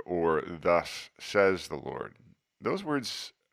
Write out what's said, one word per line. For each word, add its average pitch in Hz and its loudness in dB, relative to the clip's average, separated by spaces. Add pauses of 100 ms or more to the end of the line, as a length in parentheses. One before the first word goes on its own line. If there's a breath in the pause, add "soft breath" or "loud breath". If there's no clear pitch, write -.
or, 82 2
"Thus 85 0
says 98 2
the 78 -8
Lord." 67 -10 (420)
Those 190 -2
words 143 -6 (220)